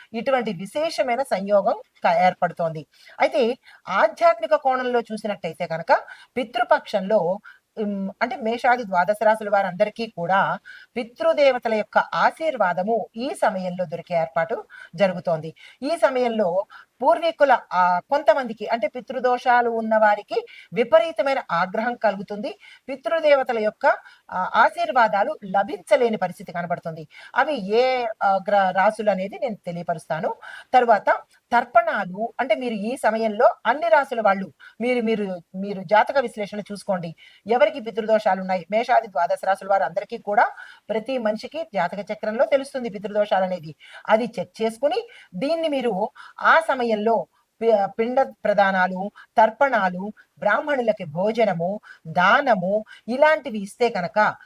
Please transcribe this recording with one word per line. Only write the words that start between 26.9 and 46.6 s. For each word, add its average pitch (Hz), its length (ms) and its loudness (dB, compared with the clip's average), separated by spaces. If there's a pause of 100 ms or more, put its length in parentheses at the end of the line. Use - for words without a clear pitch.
అవి 254 400 0
ఏ, 247 300 2 (180)
ఆ, 196 160 2 (100)
గ్ర-, 190 260 2
రాశులు 214 340 2
అనేది 196 300 -2
నేను 254 160 -4
తెలియపరుస్తాను. 170 800 -6 (380)
తర్వాత 240 440 4 (340)
తర్పణాలు, 233 880 0
అంటే 269 160 0
మీరు 247 180 -4
ఈ 220 240 -4
సమయంలో 220 580 2 (100)
అన్ని 294 240 0
రాశుల 269 320 2
వాళ్ళు 196 320 0 (280)
మీరు, 247 200 0
మీరు, 208 400 -2 (140)
మీరు 190 280 -8
జాతక 214 340 -6
విశ్లేషణ 208 420 -6
చూసుకోండి. 185 560 -8 (320)
ఎవరికి 277 320 2
పితృదోషాలు 214 600 -2
ఉన్నాయి? 185 320 -6
మేషాది 233 360 0
ద్వాదశ 185 380 -2
రాశుల 190 220 -2
వారు 196 160 2
అందరికీ 196 340 -6
కూడా 220 340 0 (380)
ప్రతి 220 280 -4
మనిషికి 233 560 -6
జాతక 190 400 -4
చక్రంలో 220 320 -2
తెలుస్తుంది 269 440 -2
పితృదోషాలు 202 540 -2
అనేది. 175 320 -6 (340)
అది 220 160 4 (140)
చెక్ 175 220 -8
చేసుకుని 277 460 -2 (280)
దీన్ని 320 340 -2
మీరు 233 420 -2 (300)
ఆ 254 180 6
సమయంలో 226 680 0 (340)